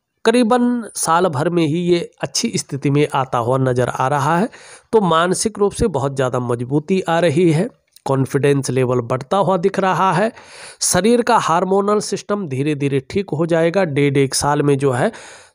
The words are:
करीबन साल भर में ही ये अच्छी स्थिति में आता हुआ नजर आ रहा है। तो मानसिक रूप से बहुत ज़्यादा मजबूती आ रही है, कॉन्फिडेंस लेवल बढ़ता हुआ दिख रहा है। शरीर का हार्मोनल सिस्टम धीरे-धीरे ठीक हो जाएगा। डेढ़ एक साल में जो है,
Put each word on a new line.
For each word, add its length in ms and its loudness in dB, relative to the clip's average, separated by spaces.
करीबन 680 2
साल 320 2
भर 220 -2
में 180 2
ही 120 -2
ये 320 0
अच्छी 340 -4
स्थिति 340 -4
में 240 2
आता 240 -2
हुआ 200 0
नजर 320 0
आ 180 -4
रहा 300 0
है। 120 0
तो 100 4
मानसिक 580 0
रूप 120 0
से 160 -2
बहुत 280 -2
ज़्यादा 240 0
मजबूती 640 -2
आ 180 0
रही 320 2
है, 180 0
कॉन्फिडेंस 640 0
लेवल 320 0
बढ़ता 360 -4
हुआ 200 2
दिख 220 0
रहा 340 0
है। 180 0
शरीर 400 2
का 160 2
हार्मोनल 640 2
सिस्टम 480 -6
धीरे-धीरे 520 -2
ठीक 300 -4
हो 160 -2
जाएगा। 380 2
डेढ़ 340 0
एक 180 0
साल 260 0
में 160 2
जो 140 0
है, 200 0